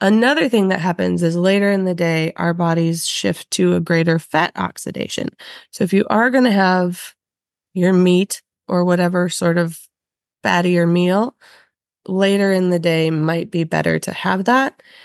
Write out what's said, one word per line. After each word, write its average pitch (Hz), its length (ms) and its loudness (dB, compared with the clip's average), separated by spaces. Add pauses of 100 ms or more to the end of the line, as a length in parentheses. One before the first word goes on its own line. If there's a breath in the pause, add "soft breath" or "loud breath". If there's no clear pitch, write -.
another 240 440 2
thing 214 220 2
that 185 120 -2
happens 180 420 -2
is 170 140 0
later 196 360 2
in 190 140 -2
the 180 80 -2
day, 165 420 -2
our 170 160 -2
bodies 165 560 -2
shift - 420 -6
to 180 240 0
a 175 60 0
greater 165 380 0
fat 156 380 -2
oxidation. - 720 -8 (400 loud breath)
So - 140 -4
if 175 100 -2
you 202 160 4
are 226 180 2
gonna 254 240 2
have 185 640 0 (580)
your 185 220 2
meat 180 480 2 (260)
or 175 160 0
whatever 180 460 0
sort 170 260 -2
of 170 240 -2 (640)
fattier 175 420 2
meal, 180 480 0 (720 soft breath)
later 196 460 0
in 185 160 2
the 175 100 2
day 160 320 0
might 160 400 -2
be 165 140 -2
better 160 360 -2
to - 120 -8
have 190 320 -2
that. 262 380 0 (220 soft breath)